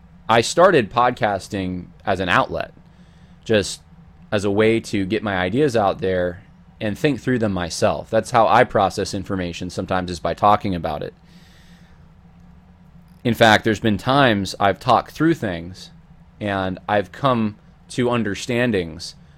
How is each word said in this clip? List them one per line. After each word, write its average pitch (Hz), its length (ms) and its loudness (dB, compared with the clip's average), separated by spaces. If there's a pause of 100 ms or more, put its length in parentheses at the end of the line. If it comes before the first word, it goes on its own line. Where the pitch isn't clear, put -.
(280)
I 113 120 4
started 170 500 4
podcasting 101 1000 -2 (160)
as 95 160 -2
an 92 80 -2
outlet, 95 440 0 (720)
just 107 380 0 (500)
as 104 120 0
a 104 60 0
way 110 300 2
to 104 240 -4
get 101 180 -2
my 101 140 -4
ideas 110 400 0
out 95 240 0
there 90 420 -2 (380)
and 107 180 -6
think 139 220 -2
through 127 180 0
them 110 140 -2
myself. 87 580 -2
That's 110 200 -2
how 113 180 4
I 113 160 6
process 98 500 0
information 90 560 -6
sometimes, 92 400 -6
is 85 100 -8
by 87 140 -4
talking 104 400 2
about 80 280 -6
it. 50 120 -10 (2000)
In 117 120 0
fact, 110 300 6
there's 110 160 2
been 104 180 2
times 120 600 2
I've 101 220 0
talked 117 320 2
through 160 220 0
things 90 560 -8 (500)
and 95 380 -4 (100)
I've 101 240 0
come 117 440 -2 (340)
to 120 200 -2
understandings 104 1040 -2 (220)